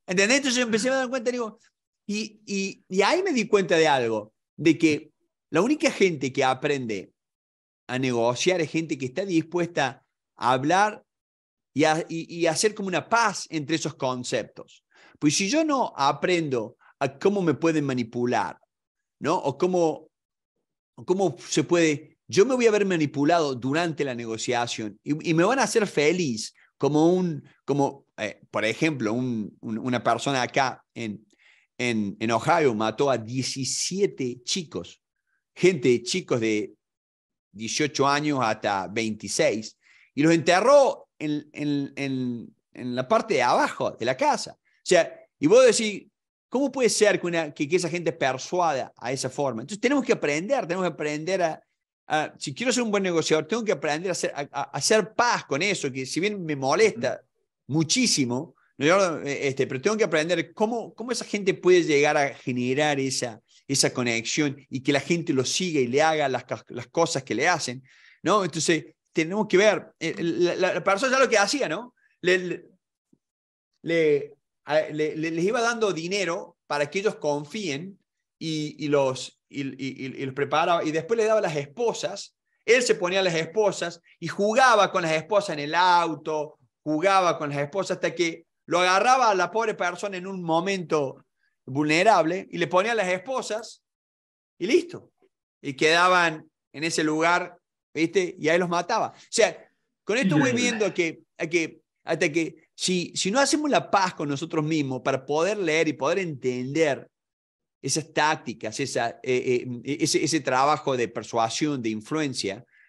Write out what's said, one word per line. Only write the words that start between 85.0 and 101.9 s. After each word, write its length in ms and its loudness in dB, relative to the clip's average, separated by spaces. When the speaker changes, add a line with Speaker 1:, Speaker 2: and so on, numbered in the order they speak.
Speaker 1:
las 80 0
esposas 420 0
en 60 -6
el 160 -4
auto, 800 2
jugaba 540 2
con 120 -6
las 100 -4
esposas 380 -4
hasta 180 -4
que 300 -4
lo 120 0
agarraba 500 4
a 60 4
la 160 0
pobre 220 -2
persona 420 -6
en 120 -10
un 140 -8
momento 840 -2
vulnerable 840 2
y 80 -10
le 100 -2
ponía 280 0
las 140 -2
esposas 720 -6
y 100 -6
listo. 440 0
Y 120 -8
quedaban 760 4
en 140 -12
ese 180 0
lugar 540 0
¿viste? 460 0
Y 100 0
ahí 100 4
los 100 -2
mataba. 460 -2
O 40 -20
sea, 400 0
con 140 -2
esto 200 2
voy 140 4
Speaker 3:
Increíble. 180 0
Speaker 1:
viendo 240 0
que, 300 -4
a 100 -6
que, 340 -2